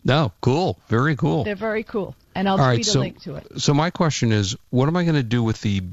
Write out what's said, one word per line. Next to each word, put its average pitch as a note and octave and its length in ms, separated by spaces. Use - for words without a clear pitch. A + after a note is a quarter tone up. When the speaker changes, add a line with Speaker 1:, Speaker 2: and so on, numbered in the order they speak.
Speaker 1:
No, B2+ 280
cool. C#3 460
Very C3 280
cool. D3 280
Speaker 2:
They're G#3 120
very A3 280
cool. F#3+ 320
And F#3+ 120
I'll G3 120
Speaker 1:
All C3+ 80
right, B2+ 80
Speaker 2:
tweet - 120
a - 40
Speaker 1:
so, C3+ 80
Speaker 2:
link F#2 240
to - 120
it. - 260
Speaker 1:
so D3 120
my D#3 180
question C#3 400
is, G#2 240
what B2+ 180
am E3 100
I F3 60
gonna D3+ 200
do A#2 200
with A2 180
the G2 200